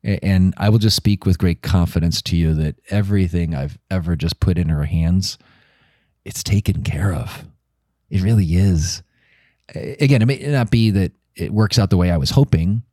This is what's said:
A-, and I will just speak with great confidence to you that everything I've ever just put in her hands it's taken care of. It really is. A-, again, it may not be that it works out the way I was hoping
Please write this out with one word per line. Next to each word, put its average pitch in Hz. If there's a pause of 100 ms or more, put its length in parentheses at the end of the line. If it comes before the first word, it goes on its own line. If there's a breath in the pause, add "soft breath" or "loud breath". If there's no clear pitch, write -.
A-, 101
and 92
I 101
will 107
just 107
speak 104
with 92
great 87
confidence 82
to -
you 80
that 76 (120)
everything 92
I've 71 (120)
ever 87
just 80
put 87
in 80
her 73
hands 85 (840 soft breath)
it's -
taken 98
care 90
of. - (680)
It 95
really 98
is. 87 (720 soft breath)
A-, -
again, 135
it 117
may 139
not 135
be 113
that 95 (240)
it -
works 107
out 98
the 98
way 90
I 85
was 71
hoping 104 (100)